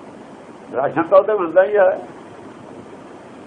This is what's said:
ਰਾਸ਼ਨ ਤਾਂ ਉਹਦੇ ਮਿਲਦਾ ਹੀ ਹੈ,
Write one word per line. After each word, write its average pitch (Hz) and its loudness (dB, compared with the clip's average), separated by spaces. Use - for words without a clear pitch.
ਰਾਸ਼ਨ 143 -2
ਤਾਂ 185 2
ਉਹਦੇ 202 2
ਮਿਲਦਾ 180 2
ਹੀ 208 -2
ਹੈ, 190 2